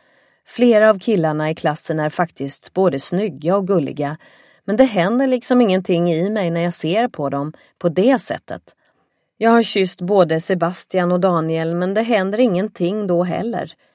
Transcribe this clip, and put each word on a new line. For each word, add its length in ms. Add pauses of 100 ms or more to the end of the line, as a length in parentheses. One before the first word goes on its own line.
(460)
Flera 440
av 80
killarna 520
i 40
klassen 460
är 100
faktiskt 640
både 260
snygga 560
och 100
gulliga, 500 (480)
men 120
det 80
händer 420
liksom 340
ingenting 520
i 180
mig 200
när 100
jag 120
ser 360
på 200
dem 240 (260)
på 100
det 300
sättet. 560 (640)
Jag 140
har 120
kysst 380
både 400
Sebastian 720
och 80
Daniel, 540
men 200
det 80
händer 380
ingenting 640
då 160
heller. 500 (220)